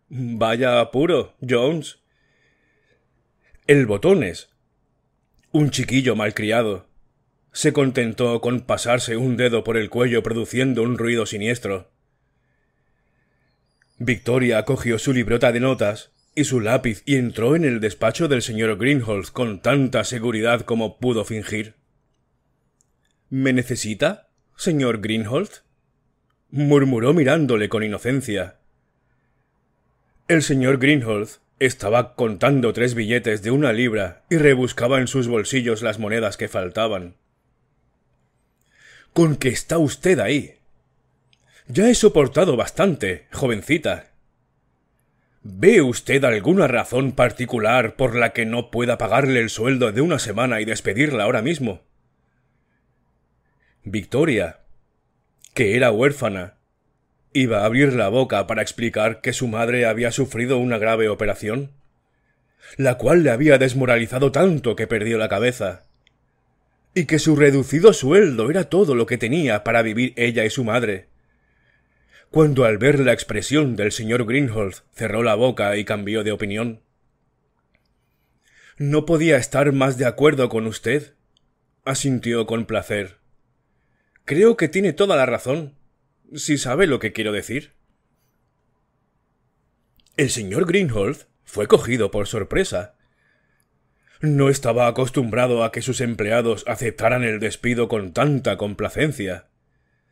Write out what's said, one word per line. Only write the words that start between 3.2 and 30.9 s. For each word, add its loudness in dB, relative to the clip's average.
El 6
Botones, 0
un 2
chiquillo 0
malcriado, -2
se 0
contentó 0
con -2
pasarse -2
un -2
dedo 0
por -2
el -2
cuello 0
produciendo -2
un -2
ruido -2
siniestro. -6
Victoria 0
cogió -2
su -2
libreta 2
de -2
notas -2
y 0
su 0
lápiz -2
y 2
entró 0
en 2
el 0
despacho -2
del 0
señor -2
Greenholz -2
con -6
tanta 0
seguridad -2
como -4
pudo -2
fingir. -8
"¿Me 0
necesita, -4
señor -2
Greenholz?", -4
murmuró 4
mirándole 2
con -2
inocencia. -4
El 2
señor 0
Greenholz -2